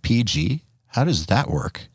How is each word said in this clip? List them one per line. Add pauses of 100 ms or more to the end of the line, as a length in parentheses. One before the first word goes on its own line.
P
G. (240)
How
does
that
work?